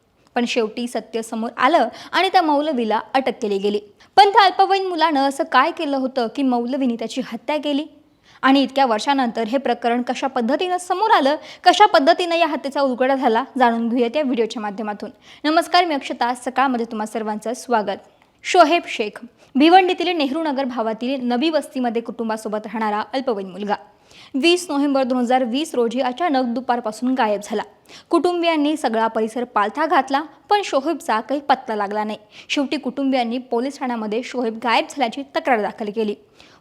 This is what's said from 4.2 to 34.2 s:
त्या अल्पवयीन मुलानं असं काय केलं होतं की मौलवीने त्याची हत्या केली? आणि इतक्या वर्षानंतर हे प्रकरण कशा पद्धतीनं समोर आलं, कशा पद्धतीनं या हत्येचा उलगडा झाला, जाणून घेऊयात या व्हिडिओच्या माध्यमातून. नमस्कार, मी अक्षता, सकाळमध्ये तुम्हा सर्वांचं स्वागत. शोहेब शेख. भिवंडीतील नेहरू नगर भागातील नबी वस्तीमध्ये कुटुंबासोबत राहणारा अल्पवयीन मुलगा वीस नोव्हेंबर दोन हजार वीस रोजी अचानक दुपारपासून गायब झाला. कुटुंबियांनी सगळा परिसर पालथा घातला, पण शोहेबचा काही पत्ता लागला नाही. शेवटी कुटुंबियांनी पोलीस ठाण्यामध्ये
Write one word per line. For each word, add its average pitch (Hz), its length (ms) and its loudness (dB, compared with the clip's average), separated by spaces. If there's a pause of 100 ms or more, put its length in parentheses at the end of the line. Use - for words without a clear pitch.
त्या 403 160 6
अल्पवयीन 381 420 2
मुलानं 311 420 0
असं 277 160 -2
काय 294 260 4
केलं 302 260 -4
होतं 262 300 -2 (100)
की 285 60 -2
मौलवीने 247 520 0
त्याची 226 300 -6
हत्या 294 320 -6
केली? 294 300 -2 (560)
आणि 269 200 6
इतक्या 269 240 2
वर्षानंतर 254 580 0
हे 233 140 -2
प्रकरण 240 440 -2
कशा 247 240 -4
पद्धतीनं 285 500 -2
समोर 381 340 -2
आलं, 302 260 4 (280)
कशा - 220 6
पद्धतीनं 339 480 4
या 330 120 4
हत्येचा 285 340 -4
उलगडा 254 340 2
झाला, 254 300 2 (140)
जाणून 233 300 2
घेऊयात 233 280 0
या 302 60 0
व्हिडिओच्या 233 400 -2
माध्यमातून. 208 480 -8 (340)
नमस्कार, 330 400 2
मी 320 100 -2
अक्षता, 254 400 -4
सकाळमध्ये 247 520 -2
तुम्हा 220 200 -8
सर्वांचं 214 480 -6
स्वागत. 214 440 -2 (440)
शोहेब 339 440 4
शेख. - 380 -8 (300)
भिवंडीतील 349 600 6
नेहरू 294 260 -2
नगर 277 220 -2
भागातील 240 580 -4
नबी 247 280 0
वस्तीमध्ये 254 520 -2
कुटुंबासोबत 220 600 -6
राहणारा 214 380 -4 (100)
अल्पवयीन 220 380 -4
मुलगा 202 240 -4 (600)
वीस 339 340 2
नोव्हेंबर 285 340 0
दोन 254 160 0
हजार 254 260 2
वीस 262 300 -4
रोजी 233 260 0
अचानक 262 440 0
दुपारपासून 240 680 -2
गायब 214 300 0
झाला. 220 180 -4 (480)
कुटुंबियांनी 330 680 2
सगळा 226 300 0
परिसर 226 380 -2
पालथा 220 420 -2
घातला, 285 360 2 (280)
पण 415 140 4
शोहेबचा 269 560 -2
काही 269 200 -4
पत्ता 254 360 -2
लागला 208 280 -4
नाही. 214 140 -6 (300)
शेवटी 285 280 -2
कुटुंबियांनी 262 600 -2
पोलीस 247 400 -4
ठाण्यामध्ये 233 460 -4